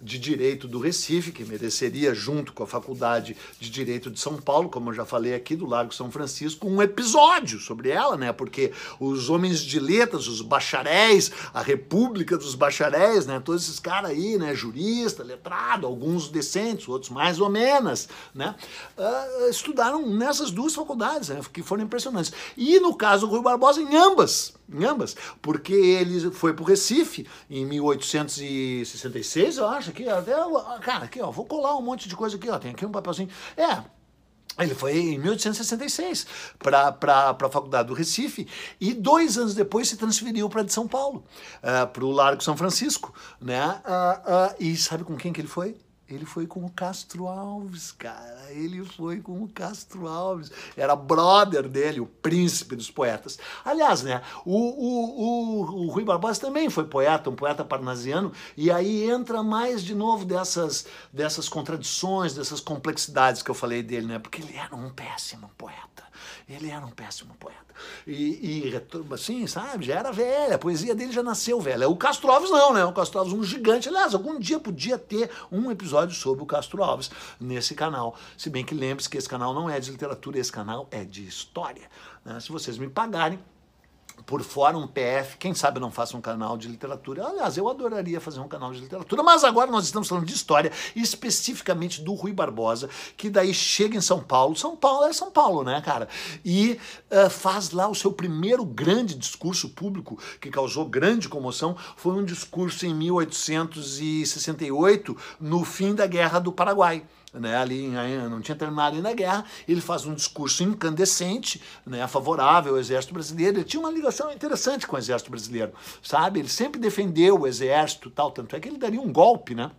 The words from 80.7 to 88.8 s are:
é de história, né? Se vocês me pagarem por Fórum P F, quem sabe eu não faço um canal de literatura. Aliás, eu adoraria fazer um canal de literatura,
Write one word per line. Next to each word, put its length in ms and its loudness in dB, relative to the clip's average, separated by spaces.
é 140 -10
de 220 -16
história, 640 -10
né? 180 -14
Se 120 -14
vocês 240 -10
me 120 -8
pagarem 500 -2
por 160 -6
Fórum 440 2
P 140 -6
F, 380 -2
quem 160 -4
sabe 240 0
eu 20 -6
não 100 -6
faço 240 -6
um 60 -10
canal 380 -6
de 100 -12
literatura. 580 -10
Aliás, 300 -4
eu 140 -2
adoraria 500 -2
fazer 180 -12
um 80 -10
canal 240 -10
de 80 -12
literatura, 440 -4